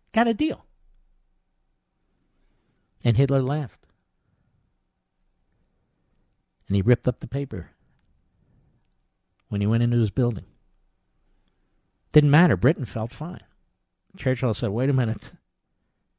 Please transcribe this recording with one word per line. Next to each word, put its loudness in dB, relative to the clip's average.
Got 2
a 2
deal. -4
And 2
Hitler 2
laughed. -6
And 0
he 2
ripped 0
up -2
the -10
paper -10
when -4
he 0
went 0
into 0
his 0
building. -2
Didn't 6
matter. 4
Britain 0
felt -8
fine. -14
Churchill -2
said, -6
"Wait -2
a 0
minute. -2